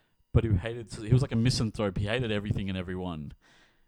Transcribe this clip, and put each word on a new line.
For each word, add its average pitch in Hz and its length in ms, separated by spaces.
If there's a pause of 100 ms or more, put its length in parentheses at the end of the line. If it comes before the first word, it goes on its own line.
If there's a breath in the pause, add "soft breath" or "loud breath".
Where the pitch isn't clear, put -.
(320 soft breath)
but 113 140
who 113 80
hated, 117 400
he 110 180
was, 127 100
like, 135 120
a - 20
misanthrope, 113 600
he 101 100
hated 117 240
everything 104 380
and 95 80
everyone, 90 560 (540 soft breath)